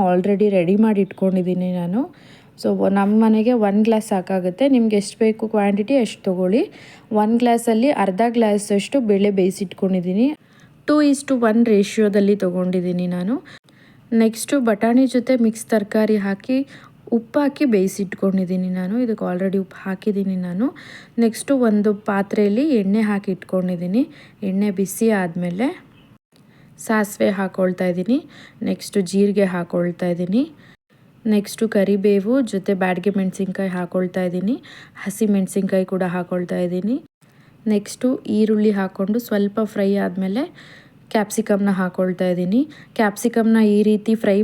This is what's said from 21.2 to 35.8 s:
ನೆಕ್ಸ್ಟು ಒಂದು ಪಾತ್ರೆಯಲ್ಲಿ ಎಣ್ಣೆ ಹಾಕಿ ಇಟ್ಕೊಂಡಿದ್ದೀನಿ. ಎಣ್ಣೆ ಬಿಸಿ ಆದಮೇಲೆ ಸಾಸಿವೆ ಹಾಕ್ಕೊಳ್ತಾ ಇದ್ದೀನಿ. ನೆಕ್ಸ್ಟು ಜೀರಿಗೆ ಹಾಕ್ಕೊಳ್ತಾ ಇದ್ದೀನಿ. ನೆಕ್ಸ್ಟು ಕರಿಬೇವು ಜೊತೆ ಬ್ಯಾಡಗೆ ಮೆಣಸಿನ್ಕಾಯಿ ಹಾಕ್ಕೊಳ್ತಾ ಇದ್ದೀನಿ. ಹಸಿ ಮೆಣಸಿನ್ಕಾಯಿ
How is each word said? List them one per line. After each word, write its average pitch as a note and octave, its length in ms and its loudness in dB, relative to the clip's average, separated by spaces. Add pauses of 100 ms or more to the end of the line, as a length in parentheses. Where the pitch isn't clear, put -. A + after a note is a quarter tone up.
ನೆಕ್ಸ್ಟು A#3 340 0 (120)
ಒಂದು G#3 240 2 (160)
ಪಾತ್ರೆಯಲ್ಲಿ G#3 560 0 (160)
ಎಣ್ಣೆ G3 200 0
ಹಾಕಿ G3+ 300 -2
ಇಟ್ಕೊಂಡಿದ್ದೀನಿ. F3+ 720 -2 (400)
ಎಣ್ಣೆ G3 280 -2
ಬಿಸಿ G3 380 -2 (120)
ಆದಮೇಲೆ F3+ 460 -4 (1120)
ಸಾಸಿವೆ G#3+ 520 -2 (100)
ಹಾಕ್ಕೊಳ್ತಾ F#3 540 -2
ಇದ್ದೀನಿ. F#3 260 0 (500)
ನೆಕ್ಸ್ಟು F#3+ 320 -4
ಜೀರಿಗೆ G3 540 2
ಹಾಕ್ಕೊಳ್ತಾ F3 580 -2
ಇದ್ದೀನಿ. F3+ 300 0 (920)
ನೆಕ್ಸ್ಟು G#3 400 0
ಕರಿಬೇವು G3+ 680 2 (100)
ಜೊತೆ G3 220 -2
ಬ್ಯಾಡಗೆ F#3 440 -2
ಮೆಣಸಿನ್ಕಾಯಿ F#3+ 520 -4
ಹಾಕ್ಕೊಳ್ತಾ F3+ 580 -4
ಇದ್ದೀನಿ. F3+ 280 -2 (480)
ಹಸಿ G3+ 220 -4
ಮೆಣಸಿನ್ಕಾಯಿ F#3+ 600 0